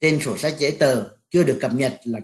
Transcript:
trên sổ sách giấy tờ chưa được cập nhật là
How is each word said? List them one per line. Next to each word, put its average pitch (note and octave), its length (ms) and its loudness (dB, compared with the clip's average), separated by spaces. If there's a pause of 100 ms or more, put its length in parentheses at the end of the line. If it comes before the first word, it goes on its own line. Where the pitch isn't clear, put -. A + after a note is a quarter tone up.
trên D#3 200 2
sổ A#2 160 -4
sách D#3 220 -2
giấy D3 200 2
tờ B2+ 300 2 (200)
chưa F3 140 4
được C#3 180 2
cập A2+ 120 -2
nhật B2+ 300 -2
là A2+ 200 -6